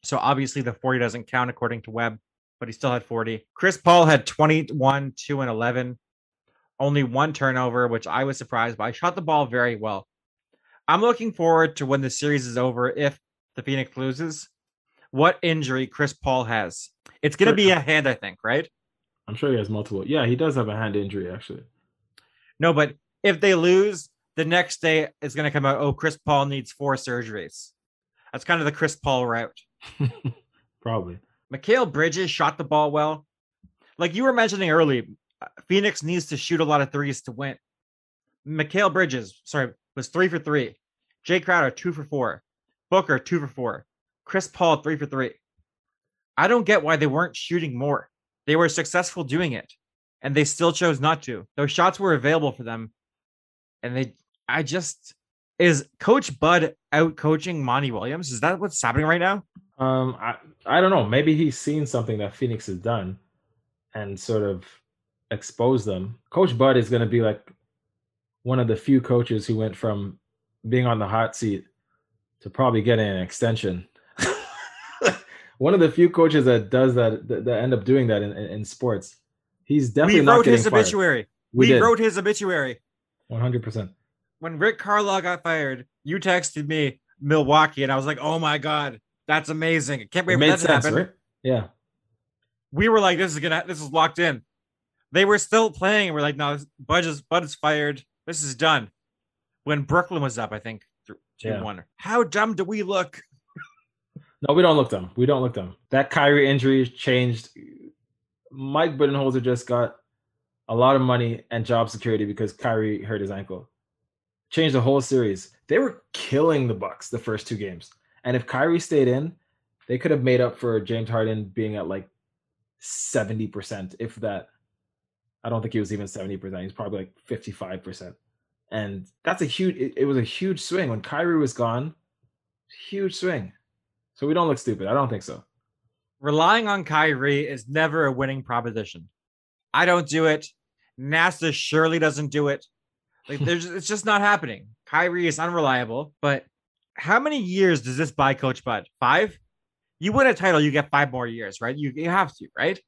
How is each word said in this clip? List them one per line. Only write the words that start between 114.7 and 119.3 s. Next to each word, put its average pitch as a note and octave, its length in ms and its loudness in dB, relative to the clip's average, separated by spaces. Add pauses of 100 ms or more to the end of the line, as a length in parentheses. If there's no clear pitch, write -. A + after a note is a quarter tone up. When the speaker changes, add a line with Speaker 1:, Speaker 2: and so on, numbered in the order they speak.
Speaker 2:
the B2+ 60 4
whole C3+ 200 4
series. A#2 480 -2 (160)
They E3+ 140 2
were C4 240 -4 (100)
killing C#3+ 540 0
the A2 80 -2
Bucks - 340 -10
the A#2 80 -8
first A2 300 -6
two A2 100 -6
games. F#2+ 320 -12 (340)
And B2 140 -2
if A#2+ 80 -4
Kyrie E3 340 0
stayed D3 280 2
in, C#3 260 0 (540)